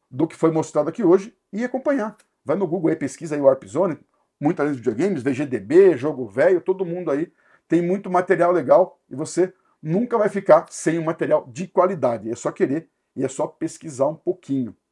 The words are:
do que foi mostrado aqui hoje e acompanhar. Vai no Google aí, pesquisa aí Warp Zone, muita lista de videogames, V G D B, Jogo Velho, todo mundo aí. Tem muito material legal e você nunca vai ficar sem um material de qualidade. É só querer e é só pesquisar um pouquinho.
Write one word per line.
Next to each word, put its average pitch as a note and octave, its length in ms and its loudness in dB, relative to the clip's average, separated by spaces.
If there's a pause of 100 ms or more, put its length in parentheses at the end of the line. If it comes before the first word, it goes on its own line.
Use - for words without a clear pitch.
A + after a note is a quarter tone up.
(100)
do D3+ 180 -2
que - 80 -20
foi D#3+ 140 0
mostrado D#3 400 -2
aqui D#3+ 120 -8
hoje G3 320 2 (160)
e G#3+ 140 -6
acompanhar. B3 520 -4 (280)
Vai D3 120 -2
no G3 100 -2
Google D#3+ 240 -2
aí, D#3+ 60 -2
pesquisa D3+ 380 -8
aí D3 60 -4
Warp C#3 240 4
Zone, C#3+ 340 -2 (400)
muita D#3+ 240 0
lista D3 140 -2
de A#2+ 140 -2
videogames, D3 320 0
V C3+ 120 0
G C#3+ 120 -4
D A#2+ 120 -4
B, D#3+ 380 6
Jogo B2+ 300 -4
Velho, D3+ 340 2
todo F#3+ 240 -4
mundo E3+ 260 -6
aí. D3 220 -4 (340)
Tem E3 140 2
muito F#3+ 300 -2
material F3+ 420 2
legal D#3+ 560 4
e - 80 -14
você F3+ 360 -2 (300)
nunca A3 360 -2
vai G#3 100 2
ficar F#3+ 400 4
sem E3 300 -4
um E3 60 -4
material D3+ 460 -2
de C3+ 160 -10
qualidade. B2 640 0
É A#2 40 -6
só - 180 -6
querer E3 360 -2 (280)
e - 80 -4
é C3 40 -2
só D3+ 180 -6
pesquisar D#3 600 -6
um D#3 80 -2
pouquinho. C#3 600 -6 (160)